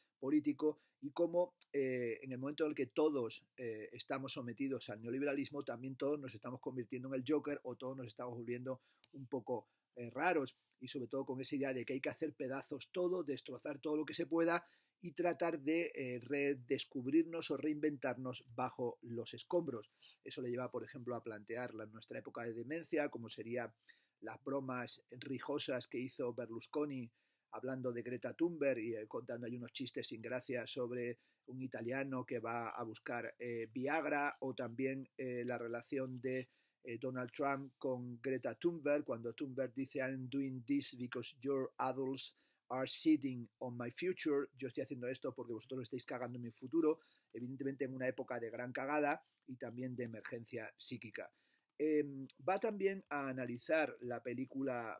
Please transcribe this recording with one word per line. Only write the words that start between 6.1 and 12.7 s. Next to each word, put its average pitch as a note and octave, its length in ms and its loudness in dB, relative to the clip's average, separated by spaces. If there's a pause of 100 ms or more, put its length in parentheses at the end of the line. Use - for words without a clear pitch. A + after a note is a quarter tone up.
nos C3 140 -8
estamos B2 260 -8
convirtiendo B2+ 500 -4
en C3+ 60 0
el C3 120 0
Joker D3 360 4
o B2 120 -4
todos C3 220 -6
nos B2 100 -8
estamos B2 280 -6
volviendo B2 460 -4 (320)
un C#3 140 -10
poco, B2 400 -2 (280)
eh, A#2+ 140 -6
raros, D3 460 4 (240)
y C3 80 -10
sobre B2 200 -4
todo C3+ 180 -2
con C3 160 -4
esa C3 140 -2
idea C3+ 180 2
de B2 120 -2
que C#3 80 0
hay C3 80 0
que - 80 0
hacer D3 240 -2
pedazos C3+ 580 -4